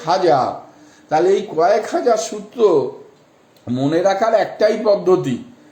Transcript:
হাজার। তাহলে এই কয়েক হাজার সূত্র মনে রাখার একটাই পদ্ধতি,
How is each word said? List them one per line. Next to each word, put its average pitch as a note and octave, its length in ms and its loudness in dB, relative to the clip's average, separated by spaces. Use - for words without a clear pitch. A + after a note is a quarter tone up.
হাজার। D#3+ 680 0
তাহলে E3 200 2
এই G3+ 260 0
কয়েক G3 360 2
হাজার C4+ 260 0
সূত্র G#3 760 0
মনে C#3+ 300 0
রাখার G3 320 0
একটাই G#3+ 500 0
পদ্ধতি, F3 600 0